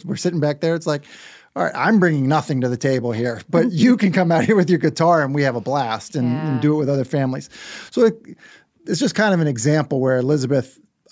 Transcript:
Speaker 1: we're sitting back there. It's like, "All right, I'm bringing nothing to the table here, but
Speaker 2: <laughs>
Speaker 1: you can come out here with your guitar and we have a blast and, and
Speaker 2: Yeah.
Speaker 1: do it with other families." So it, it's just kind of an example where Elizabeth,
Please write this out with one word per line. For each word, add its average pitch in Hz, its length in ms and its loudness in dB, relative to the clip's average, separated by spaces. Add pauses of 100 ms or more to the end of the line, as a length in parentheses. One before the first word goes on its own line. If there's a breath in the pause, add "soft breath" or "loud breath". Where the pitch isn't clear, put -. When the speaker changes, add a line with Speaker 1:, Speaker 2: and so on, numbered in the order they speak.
Speaker 1:
we're - 100 -6
sitting 175 240 -2
back 147 220 -2
there. 165 120 0
It's 165 140 -6
like, 147 160 -2 (520 loud breath)
"All 180 80 -2
right, 165 120 -2
I'm 196 240 2
bringing 156 280 0
nothing 143 340 0
to 123 80 0
the 123 80 -4
table 123 340 -2
here, 117 380 -4
but 175 220 2
Speaker 2:
<laughs> 165 120 0
Speaker 1:
you 247 120 6
can 196 160 2
come 180 200 2
out 160 140 4
here 214 100 2
with 180 160 2
your 170 80 4
guitar 160 440 2
and 139 120 -2
we 147 80 2
have 127 120 0
a 117 60 -6
blast 120 540 -4
and, 123 200 -2
and 156 200 -4
Speaker 2:
Yeah. 117 60 -2
Speaker 1:
do 151 140 2
it - 20 0
with 143 120 -2
other 139 160 0
families." 135 440 -4 (420 loud breath)
So 247 140 4
it, 226 100 2 (720 loud breath)
it's 175 120 -2
just 247 140 0
kind 202 220 2
of 170 40 2
an 156 80 2
example 139 540 0
where 131 160 2
Elizabeth, 131 640 -2 (320)